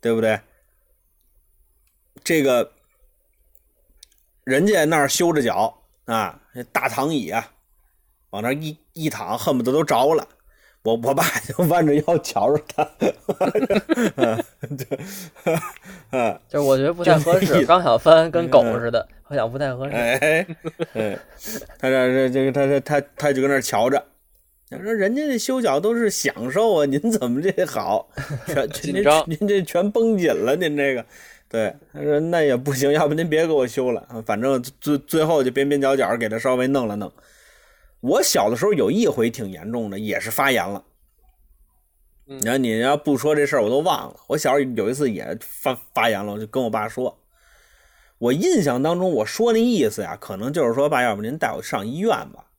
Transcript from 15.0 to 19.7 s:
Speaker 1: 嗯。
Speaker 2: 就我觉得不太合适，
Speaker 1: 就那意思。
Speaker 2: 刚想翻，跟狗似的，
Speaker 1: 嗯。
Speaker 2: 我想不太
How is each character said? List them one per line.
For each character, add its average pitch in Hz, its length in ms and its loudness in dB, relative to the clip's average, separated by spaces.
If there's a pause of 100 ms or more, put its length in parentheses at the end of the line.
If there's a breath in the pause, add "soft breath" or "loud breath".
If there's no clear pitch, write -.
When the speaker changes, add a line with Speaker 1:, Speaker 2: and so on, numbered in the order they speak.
Speaker 1:
嗯。 113 380 -2
Speaker 2:
就 147 160 -2
我 135 100 6
觉 135 80 2
得 147 80 2
不 175 140 -4
太 175 140 6
合 165 200 4
适， 190 80 2
Speaker 1:
就 151 60 2
那 185 60 6
意 - 20 6
思。 131 60 2
Speaker 2:
刚 175 160 6
想 120 160 4
翻， 160 320 8
跟 170 180 0
狗 147 140 8 (160)
似 117 120 -2
的， 117 200 0
Speaker 1:
嗯。 - 60 -20 (120)
Speaker 2:
我 147 60 -10
想 117 180 -2
不 135 60 -8
太 135 180 -4